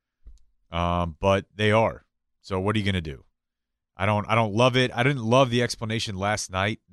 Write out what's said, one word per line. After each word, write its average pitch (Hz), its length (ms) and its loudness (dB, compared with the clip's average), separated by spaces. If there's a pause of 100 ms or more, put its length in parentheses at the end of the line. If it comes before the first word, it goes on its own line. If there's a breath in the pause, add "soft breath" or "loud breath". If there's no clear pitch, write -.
(720)
Um, 87 500 -2
but 98 340 2
they 107 180 0
are. 110 320 2 (380)
So 95 180 -6
what 104 160 0
are - 20 -2
you 104 60 -2
gonna 95 160 -2
do? 76 240 -10 (720)
I 92 100 -4
don't, 104 240 0
I 110 40 2
don't 110 200 0
love 120 220 4
it. 127 180 2
I 120 80 0
didn't 131 220 0
love 123 260 4
the 120 120 0
explanation 113 540 -6
last 101 340 -2
night 98 300 -2 (120)